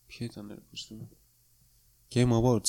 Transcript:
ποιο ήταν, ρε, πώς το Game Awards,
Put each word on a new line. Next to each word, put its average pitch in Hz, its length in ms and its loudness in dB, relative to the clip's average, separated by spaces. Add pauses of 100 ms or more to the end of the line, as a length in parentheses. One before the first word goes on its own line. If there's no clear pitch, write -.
ποιο - 180 -12
ήταν, 107 240 -14
ρε, - 200 -18
πώς - 180 -18
το 110 80 -18 (1160)
Game 123 180 4 (100)
Awards, 120 280 2